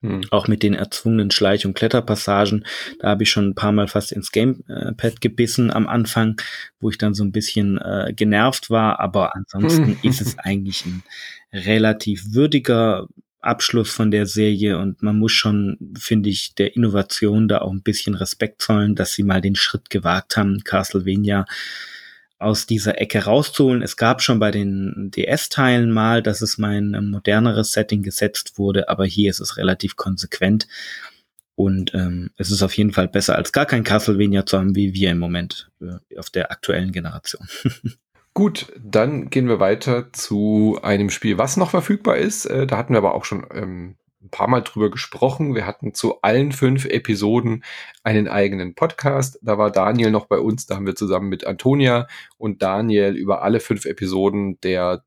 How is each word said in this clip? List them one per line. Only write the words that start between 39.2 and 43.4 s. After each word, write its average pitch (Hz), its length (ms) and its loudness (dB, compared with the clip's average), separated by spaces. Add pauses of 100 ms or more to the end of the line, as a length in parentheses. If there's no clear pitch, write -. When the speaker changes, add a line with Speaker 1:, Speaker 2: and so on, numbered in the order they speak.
Speaker 1:
gehen 127 180 2
wir 113 100 2
weiter 110 540 0
zu 107 720 2
einem 101 260 2
Spiel, 98 300 -2
was 131 180 0
noch 185 140 2
verfügbar - 480 0
ist. - 260 -2
Äh, 135 220 -2
da 127 100 0
hatten 120 160 -2
wir 117 60 6
aber 98 160 2
auch - 100 -4
schon, - 300 -8